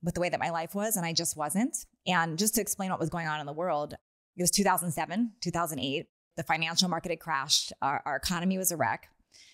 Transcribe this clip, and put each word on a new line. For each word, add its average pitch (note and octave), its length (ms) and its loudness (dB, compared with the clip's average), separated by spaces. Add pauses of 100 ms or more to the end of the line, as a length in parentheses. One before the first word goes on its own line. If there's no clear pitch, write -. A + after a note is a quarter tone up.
with E3+ 120 -2
the E3+ 80 -2
way F3 80 2
that D#3 100 -2
my D#3+ 120 0
life E3 240 -4
was, G#3 200 -2
and F3+ 100 -2
I E3 60 -2
just E3 240 -2
wasn't. F#3 400 0 (320)
And E3 300 2
just G#3 180 2
to A3 60 2
explain G3 300 -4
what F3 100 -2
was D#3+ 80 0
going E3 180 -4
on D3+ 140 -2
in C#3+ 60 -8
the C#3+ 40 -4
world, D3+ 440 -2 (420)
it D#3+ 40 -2
was F#3+ 100 4
two G3+ 120 4
thousand F3+ 300 4
seven, F#3+ 480 -2
two F3 100 -4
thousand E3 280 -2
eight. C3+ 260 -2 (320)
The E3 60 -2
financial E3 440 2
market E3+ 220 0
had E3 100 -2
crashed. D3 640 0
Our, C3+ 240 2
our D3 100 0
economy F#3 420 0
was F#3 140 0
a E3+ 60 -2
wreck. A#2+ 320 0 (440)